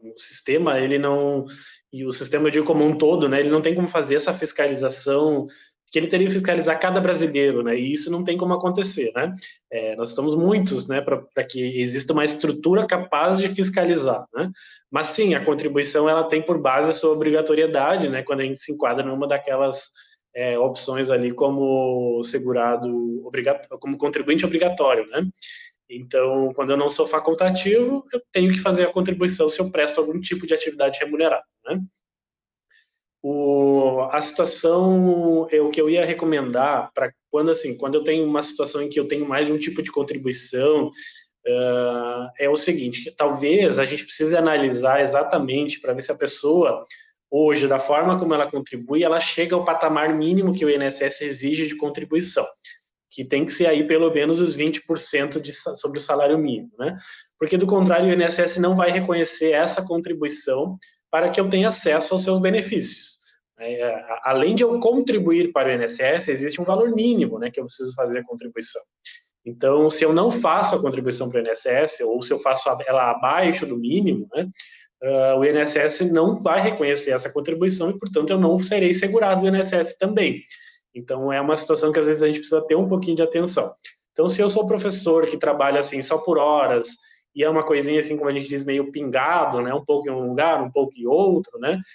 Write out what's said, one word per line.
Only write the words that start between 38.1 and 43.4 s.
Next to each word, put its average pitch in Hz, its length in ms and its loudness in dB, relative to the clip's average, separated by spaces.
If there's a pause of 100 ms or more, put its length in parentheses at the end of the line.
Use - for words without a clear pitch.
uma 147 200 0
situação 147 400 -6
em 147 60 -6
que 147 100 -2
eu 135 80 -2
tenho 147 200 -4
mais 143 200 0
de 151 60 0
um 151 40 0
tipo 151 240 -4
de - 100 -12
contribuição, 139 1000 -2 (560)
ah, 123 880 -2
é 143 100 0
o 147 80 2
seguinte, 147 480 -4
que 156 60 -14
talvez 147 720 2